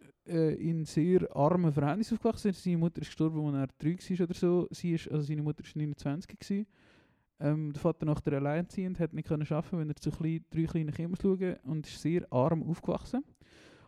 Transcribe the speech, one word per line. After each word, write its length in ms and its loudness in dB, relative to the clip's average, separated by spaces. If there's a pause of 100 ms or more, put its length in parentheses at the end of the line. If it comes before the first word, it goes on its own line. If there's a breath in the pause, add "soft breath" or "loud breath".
(280)
äh, 280 2
in 280 -2
sehr 500 4
armen 380 4
Verhältnissen 440 2
aufgewachsen. 360 0
Seine 260 0
Mutter 240 0
ist 60 -8
gestorben, 320 0 (160)
als 0 -
er 120 0 (100)
drei 200 0 (220)
war 60 4
oder 80 -2
so. 380 2
Sie 220 -2
ist, 160 -4
also 160 0
seine 180 -2
Mutter 200 -4
ist 120 -14
neunundzwanzig 640 -4
gewesen. 300 -4 (720 soft breath)
Ähm, 320 0
der 80 -8
Vater 280 0
nach 140 2
der 120 0
Alleinerziehend 680 -2
hat 140 0
nicht 140 -6
können 200 0
arbeiten, 300 -2
wenn 120 -2
er 60 -4
zu 140 -4
klein, 400 -2
drei 140 0
kleinen 280 -2
Kindern 200 -4
muss 100 -4
schauen 340 2 (100)
und 200 -4
ist 160 -16
sehr 320 0
arm 300 4
aufgewachsen. 600 -4 (640 soft breath)